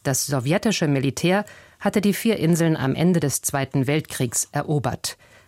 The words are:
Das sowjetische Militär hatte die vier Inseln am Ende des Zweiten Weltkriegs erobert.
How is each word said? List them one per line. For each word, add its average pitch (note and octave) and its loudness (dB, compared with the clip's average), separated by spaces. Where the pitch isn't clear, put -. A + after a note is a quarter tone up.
Das C3+ -2
sowjetische D3+ 0
Militär D3 0
hatte G#3 0
die G3+ 2
vier A3+ 0
Inseln D#3+ 2
am C3 0
Ende E3+ 2
des C#3+ -2
Zweiten C3+ -2
Weltkriegs C#3+ -2
erobert. C#3+ -4